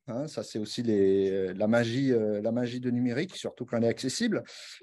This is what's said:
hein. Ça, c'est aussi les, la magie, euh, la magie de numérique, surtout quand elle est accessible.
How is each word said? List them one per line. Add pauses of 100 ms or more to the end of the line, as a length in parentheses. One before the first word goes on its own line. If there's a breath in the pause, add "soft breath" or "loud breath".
hein.
Ça,
c'est
aussi
les,
la
magie,
euh,
la
magie
de
numérique,
surtout
quand
elle
est
accessible. (400 loud breath)